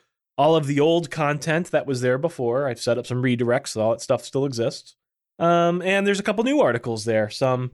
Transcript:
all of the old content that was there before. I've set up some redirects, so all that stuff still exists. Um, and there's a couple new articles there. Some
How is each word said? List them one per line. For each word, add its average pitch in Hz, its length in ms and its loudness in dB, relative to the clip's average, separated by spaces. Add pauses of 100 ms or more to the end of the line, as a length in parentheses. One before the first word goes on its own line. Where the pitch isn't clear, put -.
(380)
all 151 200 4
of 151 100 0
the 143 140 0
old 165 300 2
content 156 600 -2
that 151 140 0
was 131 160 -2
there 127 160 2
before. 139 500 -2
I've 120 140 -6
set 120 160 0
up 120 80 -8
some 123 160 -4
redirects, 123 480 0
so 110 120 -4
all 110 100 2
that - 100 -2
stuff - 240 -2
still 135 200 -2
exists. 120 500 -6 (440)
Um, 170 440 2
and 196 220 0
there's 202 140 0
a 202 40 -6
couple 214 200 -2
new 277 180 2
articles 117 440 0
there. 110 240 0
Some 127 440 -2